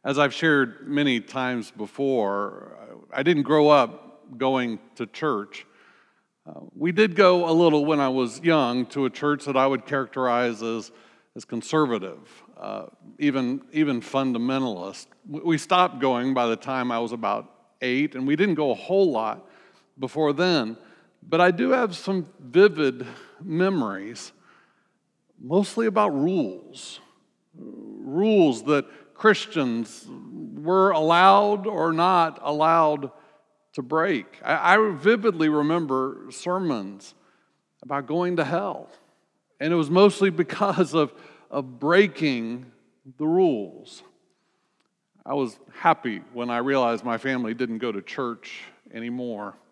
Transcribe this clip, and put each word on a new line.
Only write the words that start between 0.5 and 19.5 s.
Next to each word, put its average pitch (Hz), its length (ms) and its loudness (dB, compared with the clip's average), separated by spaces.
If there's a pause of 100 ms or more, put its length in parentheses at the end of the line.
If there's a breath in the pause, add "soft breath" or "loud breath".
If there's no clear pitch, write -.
many 143 320 0
times 123 540 -6
before, 104 1040 -4 (340)
I 139 120 -4
didn't 156 180 2
grow 147 280 4
up - 680 2
going 123 400 -2 (160)
to 117 120 -10
church. 110 600 -6 (800 soft breath)
Uh, 78 140 -18 (160)
we 170 160 0
did 180 240 2
go 180 340 6
a - 0 -
little 160 340 6
when 151 140 0
I 135 100 2
was 127 320 -2
young 127 460 2
to 139 200 -4
a 117 40 -2
church 147 360 -4
that 135 100 -2
I 135 100 4
would 135 180 -2
characterize 120 800 -2
as, 113 300 -8 (420 soft breath)
as 120 100 -16
conservative, 117 760 -2 (360)
uh, 104 300 -10 (320)
even, 135 440 -2 (100)
even 143 280 0
fundamentalist. 123 1040 -4 (220)
We, 147 120 -12
we 165 180 0
stopped 180 400 0
going 131 360 0
by 123 120 0
the 113 100 0
time 127 360 -6
I 117 80 -2
was 117 100 -4
about 110 400 -4 (320)
eight, 131 320 -2
and 131 140 -4
we 151 80 2
didn't 185 180 2
go 151 160 0
a 110 60 0
whole 190 340 2
lot 113 340 -2 (540 soft breath)